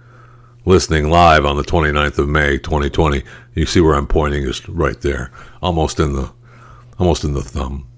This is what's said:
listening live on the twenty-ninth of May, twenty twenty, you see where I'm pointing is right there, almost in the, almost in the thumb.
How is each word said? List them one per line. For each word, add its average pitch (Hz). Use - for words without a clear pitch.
listening 80
live 82
on 71
the 71
twenty-ninth 73
of 71
May, 73
twenty 71
twenty, 71
you 80
see -
where 78
I'm 71
pointing 71
is -
right 78
there, 65
almost 82
in 73
the, 67
almost 87
in 71
the 67
thumb. 67